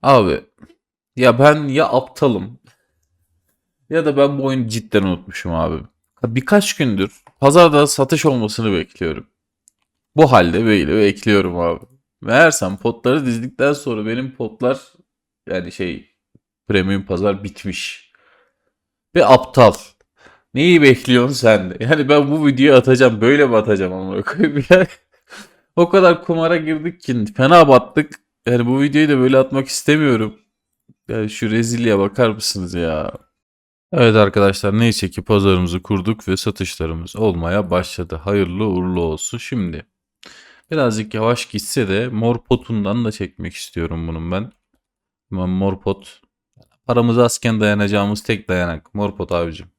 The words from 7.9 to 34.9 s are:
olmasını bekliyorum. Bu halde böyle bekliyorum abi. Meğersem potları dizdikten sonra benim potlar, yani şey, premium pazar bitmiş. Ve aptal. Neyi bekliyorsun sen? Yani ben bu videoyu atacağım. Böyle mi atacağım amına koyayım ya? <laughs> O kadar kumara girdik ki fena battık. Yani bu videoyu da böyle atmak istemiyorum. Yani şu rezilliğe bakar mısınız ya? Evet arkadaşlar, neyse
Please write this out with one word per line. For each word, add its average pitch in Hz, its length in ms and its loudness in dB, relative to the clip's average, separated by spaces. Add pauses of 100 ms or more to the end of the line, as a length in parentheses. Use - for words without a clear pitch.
olmasını 113 460 -2
bekliyorum. 80 540 -6 (920)
Bu 151 160 6
halde 92 320 4
böyle 95 320 2
bekliyorum 101 640 0
abi. 85 260 -4 (360)
Meğersem 160 560 0
potları 135 500 -2
dizdikten 127 460 -4
sonra 117 340 -6
benim 127 300 -8
potlar, 123 420 -4 (720)
yani 90 240 -8
şey, - 380 -10 (580)
premium 98 380 0
pazar 98 380 -4
bitmiş. - 640 -12 (1080)
Ve 147 120 4
aptal. 123 480 4 (800)
Neyi 165 280 4
bekliyorsun 127 520 4
sen? 98 460 2
Yani 139 280 0
ben 143 220 4
bu 151 160 0
videoyu 139 320 4
atacağım. 123 420 4
Böyle 139 260 4
mi 120 100 2
atacağım 101 360 0
amına 95 300 -8
koyayım 147 480 -4
ya? 185 220 6
<laughs> - 40 -20 (800)
O 170 120 2
kadar 175 360 2
kumara 165 320 -2
girdik 156 440 -6
ki 120 240 -4 (120)
fena 156 320 6
battık. 135 460 2 (320)
Yani 120 200 0
bu 131 160 0
videoyu 151 260 2
da 143 100 2
böyle 127 200 4
atmak 135 300 0
istemiyorum. 131 680 0 (680)
Yani 110 220 -6
şu 110 200 -6
rezilliğe 117 480 -2
bakar 98 320 0
mısınız 95 440 -8
ya? 80 380 -6 (800)
Evet 117 240 4
arkadaşlar, 101 640 2
neyse 110 320 -2